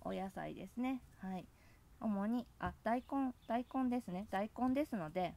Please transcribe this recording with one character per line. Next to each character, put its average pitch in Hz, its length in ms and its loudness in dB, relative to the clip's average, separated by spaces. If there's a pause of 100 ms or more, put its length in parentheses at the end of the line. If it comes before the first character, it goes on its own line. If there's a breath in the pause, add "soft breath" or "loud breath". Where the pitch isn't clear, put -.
お 185 120 -4
野 190 160 -2
菜 156 260 -6
で - 120 -10
す - 100 -14
ね。 254 260 0 (160)
は 185 200 -4
い。 - 80 -10 (540 soft breath)
主 202 260 0
に、 233 220 0 (100)
あ、 180 140 -2 (100)
大 240 260 2
根、 269 240 0 (140)
大 240 260 2
根 262 160 4
で 247 120 2
す - 80 -6
ね。 190 240 -2
大 196 260 0
根 254 160 4
で 285 120 4
す 233 100 -2
の 156 140 -2
で、 180 260 0